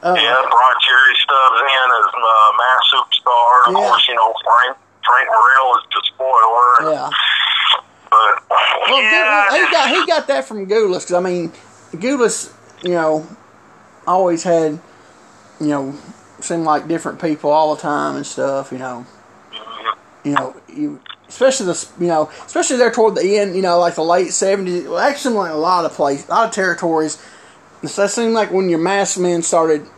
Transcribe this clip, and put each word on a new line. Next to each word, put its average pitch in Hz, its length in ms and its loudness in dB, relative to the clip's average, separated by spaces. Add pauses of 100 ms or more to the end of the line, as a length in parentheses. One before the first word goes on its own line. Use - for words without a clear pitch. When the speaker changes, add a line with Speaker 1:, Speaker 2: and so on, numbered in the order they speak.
Speaker 1:
Uh, 180 140 0
Speaker 2:
Yeah, 127 320 2
brought 127 280 4 (100)
Jerry 131 360 4
Stubbs 135 380 2
in 135 300 0 (100)
as, 107 140 2
uh, 110 420 4
Mass 127 260 2 (120)
Superstar. 120 720 2
Of 120 60 2
Speaker 1:
Yeah. - 160 2
Speaker 2:
course, - 200 2
you 127 60 -4
know, 113 180 2 (120)
Frank, 123 320 2 (280)
Frank - 240 2
Morrell 247 480 4
is - 60 0 (100)
the 110 140 -2
spoiler. 123 880 2
Speaker 1:
Yeah. 135 180 -4 (1000)
Speaker 2:
But, - 320 2 (460)
Speaker 1:
Well, 262 140 0
Speaker 2:
yeah, 214 480 2
Speaker 1:
Gou-, 262 60 0 (100)
he - 40 -2
got, 285 200 0
he 277 60 -2
Speaker 2:
just 359 120 -2
Speaker 1:
got 320 200 0
that 269 180 -2
from 208 200 -10
Gulas, 202 400 0
'cause, 175 60 -6
I 175 80 2
mean, 175 320 -4 (420)
Gulas, 233 540 -2 (340)
you 180 80 -4
know, 160 360 -2 (800)
always 175 360 0
had, 165 380 0 (800)
you 151 80 -2
know, 143 260 -4 (460)
seemed 170 240 -6
like 151 240 0
different 160 320 -6
people 151 320 -2
all 151 240 2
the - 60 -16
time 147 340 -4
and 139 100 -10
stuff, 135 460 -6
you 127 60 -12
know. 127 260 -12 (480)
Speaker 2:
Mm-hmm. - 760 -12
Speaker 1:
You 143 60 -2
know, 131 200 -4 (140)
you, 147 320 -8 (280)
especially 262 380 0
the 175 60 -2
s-, - 280 -8
you 175 80 0
know, 156 220 0 (160)
especially 302 320 -2
there 240 120 4
toward 214 240 2
the 185 240 0
end, 202 160 -2
you 190 80 -2
know, 175 160 2
like, 175 160 0
the 165 80 -4
late 175 300 0
seventies. 185 560 -2
Well, 165 100 -4
actually, 269 380 -2
like, 180 160 -4
a 156 40 -6
lot 170 280 0
of 151 80 -4
places, 143 360 -2
a - 40 -4
lot 214 160 2
of 185 60 -10
territories. 165 640 -2 (680)
So 175 160 -4
that 202 60 2
seemed 226 260 -2
like 208 160 0
when 190 180 0
your 170 100 0
masked 190 400 -2
men 175 240 0
started 160 440 0 (120)